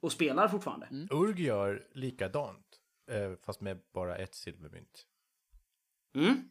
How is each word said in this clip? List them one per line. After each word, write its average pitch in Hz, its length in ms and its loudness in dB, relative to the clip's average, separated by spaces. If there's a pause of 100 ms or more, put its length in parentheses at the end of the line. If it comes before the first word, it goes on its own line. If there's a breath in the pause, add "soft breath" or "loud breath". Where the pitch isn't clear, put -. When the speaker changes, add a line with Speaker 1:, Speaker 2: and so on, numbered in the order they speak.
Speaker 1:
och 160 120 -2
spelar 160 360 4
fortfarande. - 380 -2
Speaker 2:
Mm. 147 240 -10
Speaker 3:
Urg 180 320 2
gör 101 520 2
likadant, 127 720 -4 (440)
eh, 101 220 -2 (120)
fast - 160 -8
med 95 200 -6 (140)
bara 90 220 -2
ett 95 180 -8
silvermynt. 82 720 -16 (1080)
Speaker 1:
Mm. 170 360 6